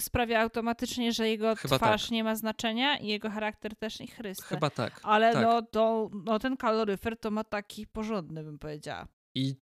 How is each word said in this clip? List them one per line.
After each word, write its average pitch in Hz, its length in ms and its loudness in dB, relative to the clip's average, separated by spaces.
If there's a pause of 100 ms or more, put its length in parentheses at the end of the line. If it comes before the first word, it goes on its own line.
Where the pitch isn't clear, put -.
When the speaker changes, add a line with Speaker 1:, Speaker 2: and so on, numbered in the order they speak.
Speaker 1:
sprawia 233 380 2
automatycznie, 233 720 0
że 220 160 2
jego 220 260 2
Speaker 2:
Chyba 135 220 2
Speaker 1:
twarz 214 240 4
Speaker 2:
tak. - 100 -8
Speaker 1:
nie 226 120 0
ma 220 120 0
znaczenia 226 600 0
i - 100 -8
jego 214 220 -2
charakter 214 460 -6
też, - 260 -8
i 233 60 -12
Chryste. 202 380 -12
Speaker 2:
Chyba 151 240 -2
tak, - 340 -4
Speaker 1:
Ale 214 300 6
Speaker 2:
tak. 143 100 4
Speaker 1:
no, 233 180 4
to, 220 480 0 (160)
no, 220 140 2
ten 262 180 -2
kaloryfer 220 600 0
to 214 120 -4
ma 214 120 0
taki 208 440 -8
porządny, 180 560 -6
bym 151 160 -12
powiedziała. 151 480 -10 (300)
Speaker 2:
I 135 180 0 (140)